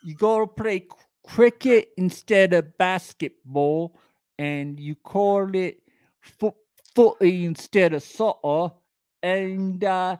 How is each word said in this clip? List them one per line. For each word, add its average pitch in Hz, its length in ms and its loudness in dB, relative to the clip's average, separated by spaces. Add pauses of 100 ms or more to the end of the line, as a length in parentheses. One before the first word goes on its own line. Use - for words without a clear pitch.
You 160 120 -14
gotta 220 320 0
play 214 340 -6
c-, - 60 -20 (400)
cricket 240 720 2
instead 185 560 2
of 165 240 0
basketball, 160 1200 -4 (420)
and 147 400 -8
you 147 160 -10
call 196 600 -2
it 185 240 -4 (420)
foot-, - 340 -6 (400)
footy 185 500 4
instead 170 480 0
of 147 100 -6
soccer, 170 680 -4 (500)
and, 190 600 -4
uh 185 360 -2